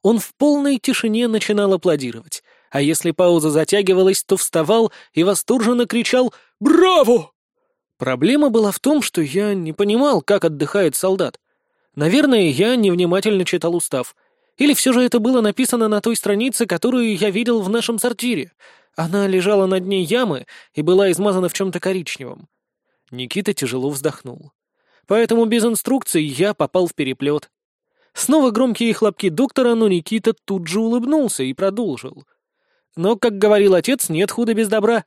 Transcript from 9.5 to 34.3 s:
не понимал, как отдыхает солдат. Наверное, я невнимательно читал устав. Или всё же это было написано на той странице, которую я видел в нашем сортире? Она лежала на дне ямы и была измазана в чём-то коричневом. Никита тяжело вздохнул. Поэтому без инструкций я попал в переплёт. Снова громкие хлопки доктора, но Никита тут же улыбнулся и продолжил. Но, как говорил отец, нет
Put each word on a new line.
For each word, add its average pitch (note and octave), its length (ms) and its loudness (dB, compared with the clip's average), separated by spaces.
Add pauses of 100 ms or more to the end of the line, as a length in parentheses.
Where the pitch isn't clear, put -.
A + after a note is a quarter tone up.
не D#3+ 180 -6
понимал, A3 500 2
как G3 220 0
отдыхает D#3 520 0
солдат. F#3 420 -2 (560)
Наверное, G#3 540 2
я F#3+ 260 0
невнимательно F#3+ 720 0
читал E3+ 320 -2
устав. C#3 400 -6 (400)
Или C#4+ 180 2
всё - 180 0
же B3 100 2
это A#3+ 160 0
было A#3+ 220 2
написано A3+ 480 0
на G#3 120 0
той A3+ 160 -2
странице, A3 500 -2
которую A3+ 500 -2
я G3+ 140 0
видел A3 320 -2
в F#3 60 -4
нашем A3+ 300 -4
сортире? A#3 540 -4 (440)
Она F3 300 -2
лежала F#3+ 400 2
на F#3 140 0
дне F#3 220 -2
ямы F3 440 -2 (280)
и D3+ 80 -4
была F#3 280 4
измазана F#3 380 0
в - 60 -6
чём-то F3+ 260 -6
коричневом. E3 680 -8 (600)
Никита B2+ 440 -6
тяжело C3 360 -4
вздохнул. C#3+ 640 -8 (540)
Поэтому A3+ 400 2
без A3 180 0
инструкций A#3 580 -2
я D#3 320 -2
попал F3 320 0
в - 80 -10
переплёт. C#3 560 -4 (640)
Снова C4 360 2
громкие A3+ 420 0
хлопки G3+ 380 -2
доктора, A#3+ 440 0
но A3 140 2
Никита G#3 460 0 (100)
тут F3 240 -6
же G3 120 -2
улыбнулся A#3+ 640 -2
и C3 120 -4
продолжил. F#3+ 680 -6 (720)
Но, G3 220 0
как G#3 220 0
говорил G3+ 360 6
отец, A#3 360 0
нет E3+ 200 -2